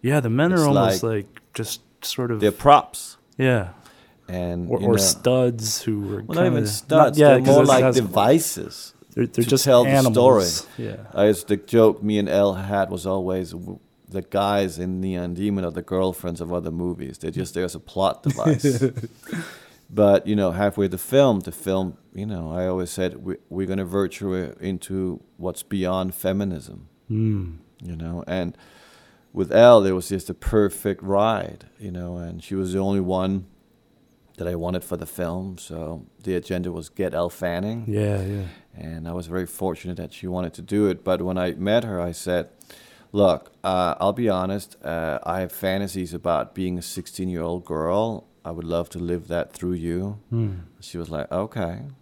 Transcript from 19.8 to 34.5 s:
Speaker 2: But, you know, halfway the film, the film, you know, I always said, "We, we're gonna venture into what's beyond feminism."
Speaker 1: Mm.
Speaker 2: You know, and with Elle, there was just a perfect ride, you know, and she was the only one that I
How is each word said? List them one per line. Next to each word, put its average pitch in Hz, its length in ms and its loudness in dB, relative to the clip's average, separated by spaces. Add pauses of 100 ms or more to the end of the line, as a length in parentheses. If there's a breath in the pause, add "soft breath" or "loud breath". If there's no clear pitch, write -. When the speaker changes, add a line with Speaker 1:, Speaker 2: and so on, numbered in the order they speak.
Speaker 2:
But, 101 360 6
you 104 100 0
know, 98 140 2
halfway 98 360 0
the 90 120 -4
film, 131 420 4
the 87 120 -12
film, 95 440 -4 (180)
you 98 120 -8
know, 87 260 -8
I 90 140 -4
always 90 240 -4
said, - 340 -6
"We, 90 120 -6 (120)
we're 95 180 -4
gonna 95 200 -4
venture 92 720 -4
into 92 600 -6 (180)
what's 87 240 -8
beyond 92 520 -4
feminism." 95 760 -6 (220)
Speaker 1:
Mm. 104 460 -2 (260)
Speaker 2:
You 87 140 -12
know, 82 300 -10
and 90 300 -4 (760 soft breath)
with 92 180 -2
Elle, 117 300 10
there 95 140 2
was 90 160 -4
just 95 180 -6
a 92 60 -8
perfect 104 680 0
ride, 98 640 -2 (120)
you 104 120 -12
know, 87 280 -10
and 85 260 -12
she 98 100 -8
was 92 200 -2
the 98 60 0
only 98 200 0
one 92 460 -2 (880)
that 85 100 -8
I 87 100 -4